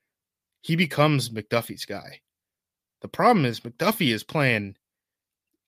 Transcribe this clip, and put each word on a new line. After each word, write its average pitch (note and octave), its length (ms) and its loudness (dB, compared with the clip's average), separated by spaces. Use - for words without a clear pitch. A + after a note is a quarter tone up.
he D#3+ 160 -2
becomes D3 540 2
McDuffie's A2 540 -6
guy. - 360 -12
The G#2 60 -12
problem G3 360 4
is A#2 160 -2
McDuffie E3 520 0
is G#2 120 -4
playing A2+ 520 -2